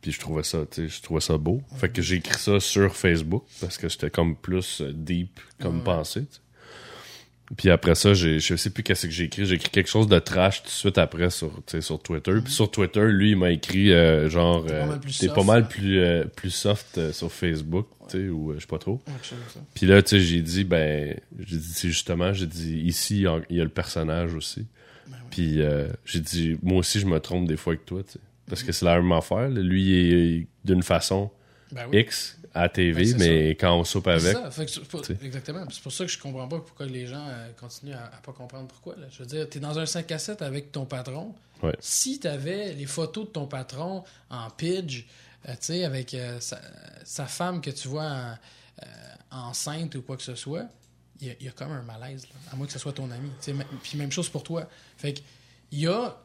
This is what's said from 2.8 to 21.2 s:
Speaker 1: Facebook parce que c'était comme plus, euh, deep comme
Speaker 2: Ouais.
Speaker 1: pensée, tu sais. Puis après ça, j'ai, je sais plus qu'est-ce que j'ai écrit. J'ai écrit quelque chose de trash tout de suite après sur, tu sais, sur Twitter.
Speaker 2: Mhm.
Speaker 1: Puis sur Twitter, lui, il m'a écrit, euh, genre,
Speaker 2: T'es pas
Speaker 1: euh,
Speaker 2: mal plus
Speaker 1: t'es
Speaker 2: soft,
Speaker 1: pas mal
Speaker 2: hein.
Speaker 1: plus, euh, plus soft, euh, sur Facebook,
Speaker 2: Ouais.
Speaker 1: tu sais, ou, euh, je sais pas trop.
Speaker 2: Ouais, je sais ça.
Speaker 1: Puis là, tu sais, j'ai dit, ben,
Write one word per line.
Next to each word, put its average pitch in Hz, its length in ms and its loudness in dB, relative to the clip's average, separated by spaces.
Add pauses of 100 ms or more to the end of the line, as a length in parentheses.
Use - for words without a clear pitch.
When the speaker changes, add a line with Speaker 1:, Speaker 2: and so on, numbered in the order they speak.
Speaker 1:
Facebook 85 500 2 (140)
parce 87 180 -8
que 82 120 -4
c'était - 220 -4
comme 82 240 2
plus, 92 460 -4
euh, 71 120 -6
deep 85 460 -6 (220)
comme 85 180 -2
Speaker 2:
Ouais. - 40 -8
Speaker 1:
pensée, 90 420 -2
tu - 100 -20
sais. - 60 -20 (1120)
Puis - 140 4
après 85 260 6
ça, 101 180 8
j'ai, 82 280 4
je - 160 0
sais 104 140 -2
plus 113 120 -6
qu'est-ce 92 240 0
que 78 60 -6
j'ai 87 100 -2
écrit. 98 220 -2
J'ai 92 100 2
écrit - 140 -2
quelque 95 200 2
chose 107 200 4
de 90 100 10
trash 92 440 2
tout - 40 -16
de - 20 -16
suite - 280 0
après 85 320 2
sur, 82 200 -4 (160)
tu - 120 -6
sais, 80 40 -2
sur 78 200 -4
Twitter. 85 320 -2
Speaker 2:
Mhm. 110 100 4
Speaker 1:
Puis 127 100 -6
sur 107 160 4
Twitter, 104 400 2
lui, 104 220 6
il 101 60 6
m'a 90 140 4
écrit, 95 420 4
euh, 80 360 8
genre, 85 360 4
Speaker 2:
T'es 78 80 -2
pas 76 60 0
Speaker 1:
euh, 76 80 0
Speaker 2:
mal 76 120 -2
plus - 180 -6
Speaker 1:
t'es - 100 4
Speaker 2:
soft, - 100 2
Speaker 1:
pas 101 80 8
mal 113 180 8
Speaker 2:
hein. - 20 4
Speaker 1:
plus, 98 340 2
euh, 85 260 4
plus - 240 -8
soft, - 480 -2
euh, 80 160 -2
sur 82 180 -6
Facebook, 82 560 -2 (140)
Speaker 2:
Ouais. - 80 -20
Speaker 1:
tu 92 80 -6
sais, 95 120 -4
ou, 78 220 -4
euh, 73 40 -6
je 76 60 -8
sais - 60 -16
pas 80 120 -6
trop. 117 280 -6
Speaker 2:
Ouais, 147 60 -12 (100)
je - 60 -14
sais 120 60 -14 (180)
ça. - 60 -18 (140)
Speaker 1:
Puis - 120 -2
là, 98 180 12
tu - 60 2
sais, 101 100 8
j'ai 85 220 4
dit, 87 240 0
ben, 76 520 0 (220)